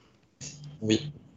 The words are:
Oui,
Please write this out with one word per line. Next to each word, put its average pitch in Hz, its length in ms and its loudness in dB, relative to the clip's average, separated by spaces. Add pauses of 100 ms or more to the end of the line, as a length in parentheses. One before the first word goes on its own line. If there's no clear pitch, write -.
(800)
Oui, 110 320 4 (240)